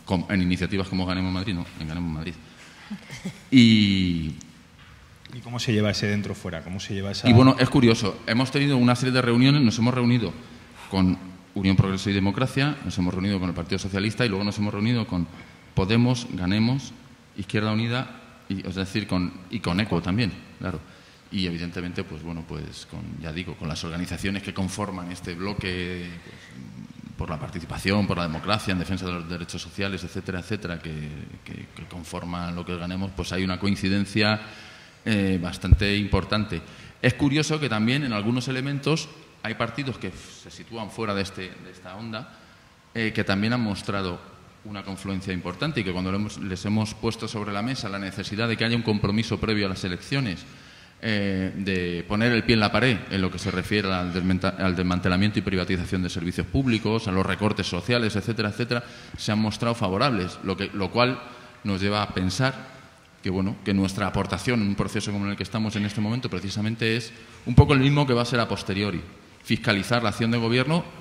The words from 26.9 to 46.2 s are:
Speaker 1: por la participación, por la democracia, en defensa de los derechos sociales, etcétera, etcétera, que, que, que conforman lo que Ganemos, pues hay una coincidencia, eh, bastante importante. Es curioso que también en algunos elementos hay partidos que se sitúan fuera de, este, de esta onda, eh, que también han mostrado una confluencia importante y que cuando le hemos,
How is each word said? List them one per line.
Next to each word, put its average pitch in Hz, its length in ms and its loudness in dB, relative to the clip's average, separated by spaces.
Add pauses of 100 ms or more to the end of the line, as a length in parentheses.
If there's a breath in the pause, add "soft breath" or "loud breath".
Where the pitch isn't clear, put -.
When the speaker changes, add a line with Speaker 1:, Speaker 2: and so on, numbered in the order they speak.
Speaker 1:
por 82 140 -6
la 80 100 -4
participación, 90 680 0
por 92 100 0
la 87 60 0
democracia, 90 480 -2
en 92 80 2
defensa 90 260 -2
de 90 60 -2
los 85 180 -6
derechos 85 320 -8
sociales, 98 420 -6
etcétera, 92 360 -6
etcétera, 87 400 -6
que, 80 120 -10 (540)
que, - 300 -12
que - 120 -14
conforman 87 680 -8
lo 87 100 -6
que 90 100 -6
Ganemos, 90 400 -4
pues 87 160 -4
hay 92 120 0
una 92 160 -2
coincidencia, 101 800 2 (640 loud breath)
eh, 98 360 2
bastante 92 540 4
importante. 98 680 0 (400 loud breath)
Es 127 120 4
curioso 151 460 2
que 143 100 -2
también 113 340 2
en 127 80 -2
algunos 113 380 0
elementos 139 580 -2 (360)
hay 110 100 -4
partidos 120 440 -4
que 95 140 -6
se - 400 -18
sitúan 107 400 -12
fuera 107 240 -2
de, 98 60 -2
este, 95 200 -6 (220)
de 92 80 -18
esta 92 240 -16
onda, 113 420 -12 (560 loud breath)
eh, 110 200 0
que 110 100 0
también 104 300 2
han 123 80 0
mostrado 98 580 -2 (460)
una 101 180 -12
confluencia 95 500 -6
importante 90 460 -4
y 110 60 -2
que 92 80 -2
cuando 92 180 -2
le 98 60 0
hemos, 104 220 -4